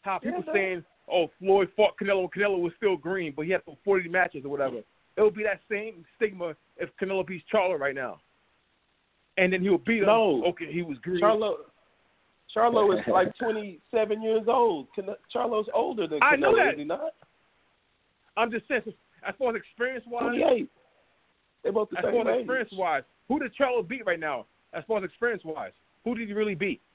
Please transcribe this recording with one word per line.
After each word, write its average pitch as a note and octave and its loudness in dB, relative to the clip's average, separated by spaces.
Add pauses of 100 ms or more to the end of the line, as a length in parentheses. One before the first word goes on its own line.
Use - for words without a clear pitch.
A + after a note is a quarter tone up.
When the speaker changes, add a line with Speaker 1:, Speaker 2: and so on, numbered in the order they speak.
Speaker 1:
how F#3+ -6 (100)
Speaker 2:
Yeah, A#3 -4
Speaker 1:
people F4+ -4
Speaker 2:
it D#4 -10
does. D#4 -6
Speaker 1:
saying, F#3+ -2 (260)
"Oh, E3+ 2 (100)
Floyd F#3+ 4
fought G#3 4
Canelo, F#3+ 0
Canelo G3 0
was E3+ -2
still G3 2
green, E3 -6
but D#3 -6
he F#3 -2
had F3+ 0 (220)
forty F#3+ 2
matches E3+ -2
or C#3 -8
whatever." C3+ -2 (400)
It G3 2
would G#3+ 6
be G#3+ -6
that G3 -2 (100)
same G#3 -8 (100)
stigma F3+ -4 (220)
if - -8
Canelo F#3+ -2
beats F3 -12
Charlo F#3 2
right C#3 -2
now, B2 -8 (1160)
and F3+ 4
then F#3 0
he'll F#3+ 4
beat A3+ 0
him. G3 2
Speaker 2:
No. G3 4
Speaker 1:
Okay, E3+ -2
he F3 -4
was D#3 -8
green. F3 -4
Speaker 2:
Charlo, G#3+ 2 (1000)
Charlo G#3 4
is G#3+ -4
Speaker 3:
<laughs> A#3 0
Speaker 2:
like F#3+ 4
twenty-seven G#3+ -2
years A3 0
old. A3+ 2
Can-, G3 -8 (220)
Charlo's A#3 -2
older A3+ 0
than D3+ -4
Speaker 1:
I C#4+ 6
know D4 4
Speaker 2:
Canelo, - 6
Speaker 1:
that. C#4 2
Speaker 2:
is - -10
he D4 -8
not? D4+ -6 (1200)
Speaker 1:
I'm A3+ 2
just A3 -6
saying, A3 -2 (340)
as G3 -8
far B3+ 0
as A3+ -4
experience-wise, A#3+ -6
Speaker 2:
Twenty-eight. B3 2 (920)
They G3+ -2
both G#3+ 0
the F3 -8
Speaker 1:
as F3+ -2
Speaker 2:
same G#3+ 0
Speaker 1:
far A#3 2
as A#3 0
Speaker 2:
age. B3+ 0
Speaker 1:
experience-wise, G3 -2 (240)
who C#4 0
did C4 -6
Charlo B3 -2
beat A#3 -10
right E3+ -2
now? C#3+ -4 (260)
As D#3+ -10
far A3 -2
as F#3+ -4
experience-wise, D#3+ -6 (320)
who A#3 -2
did A3 -8
he G3+ -8
really G#3 0
beat? E3 -4 (160)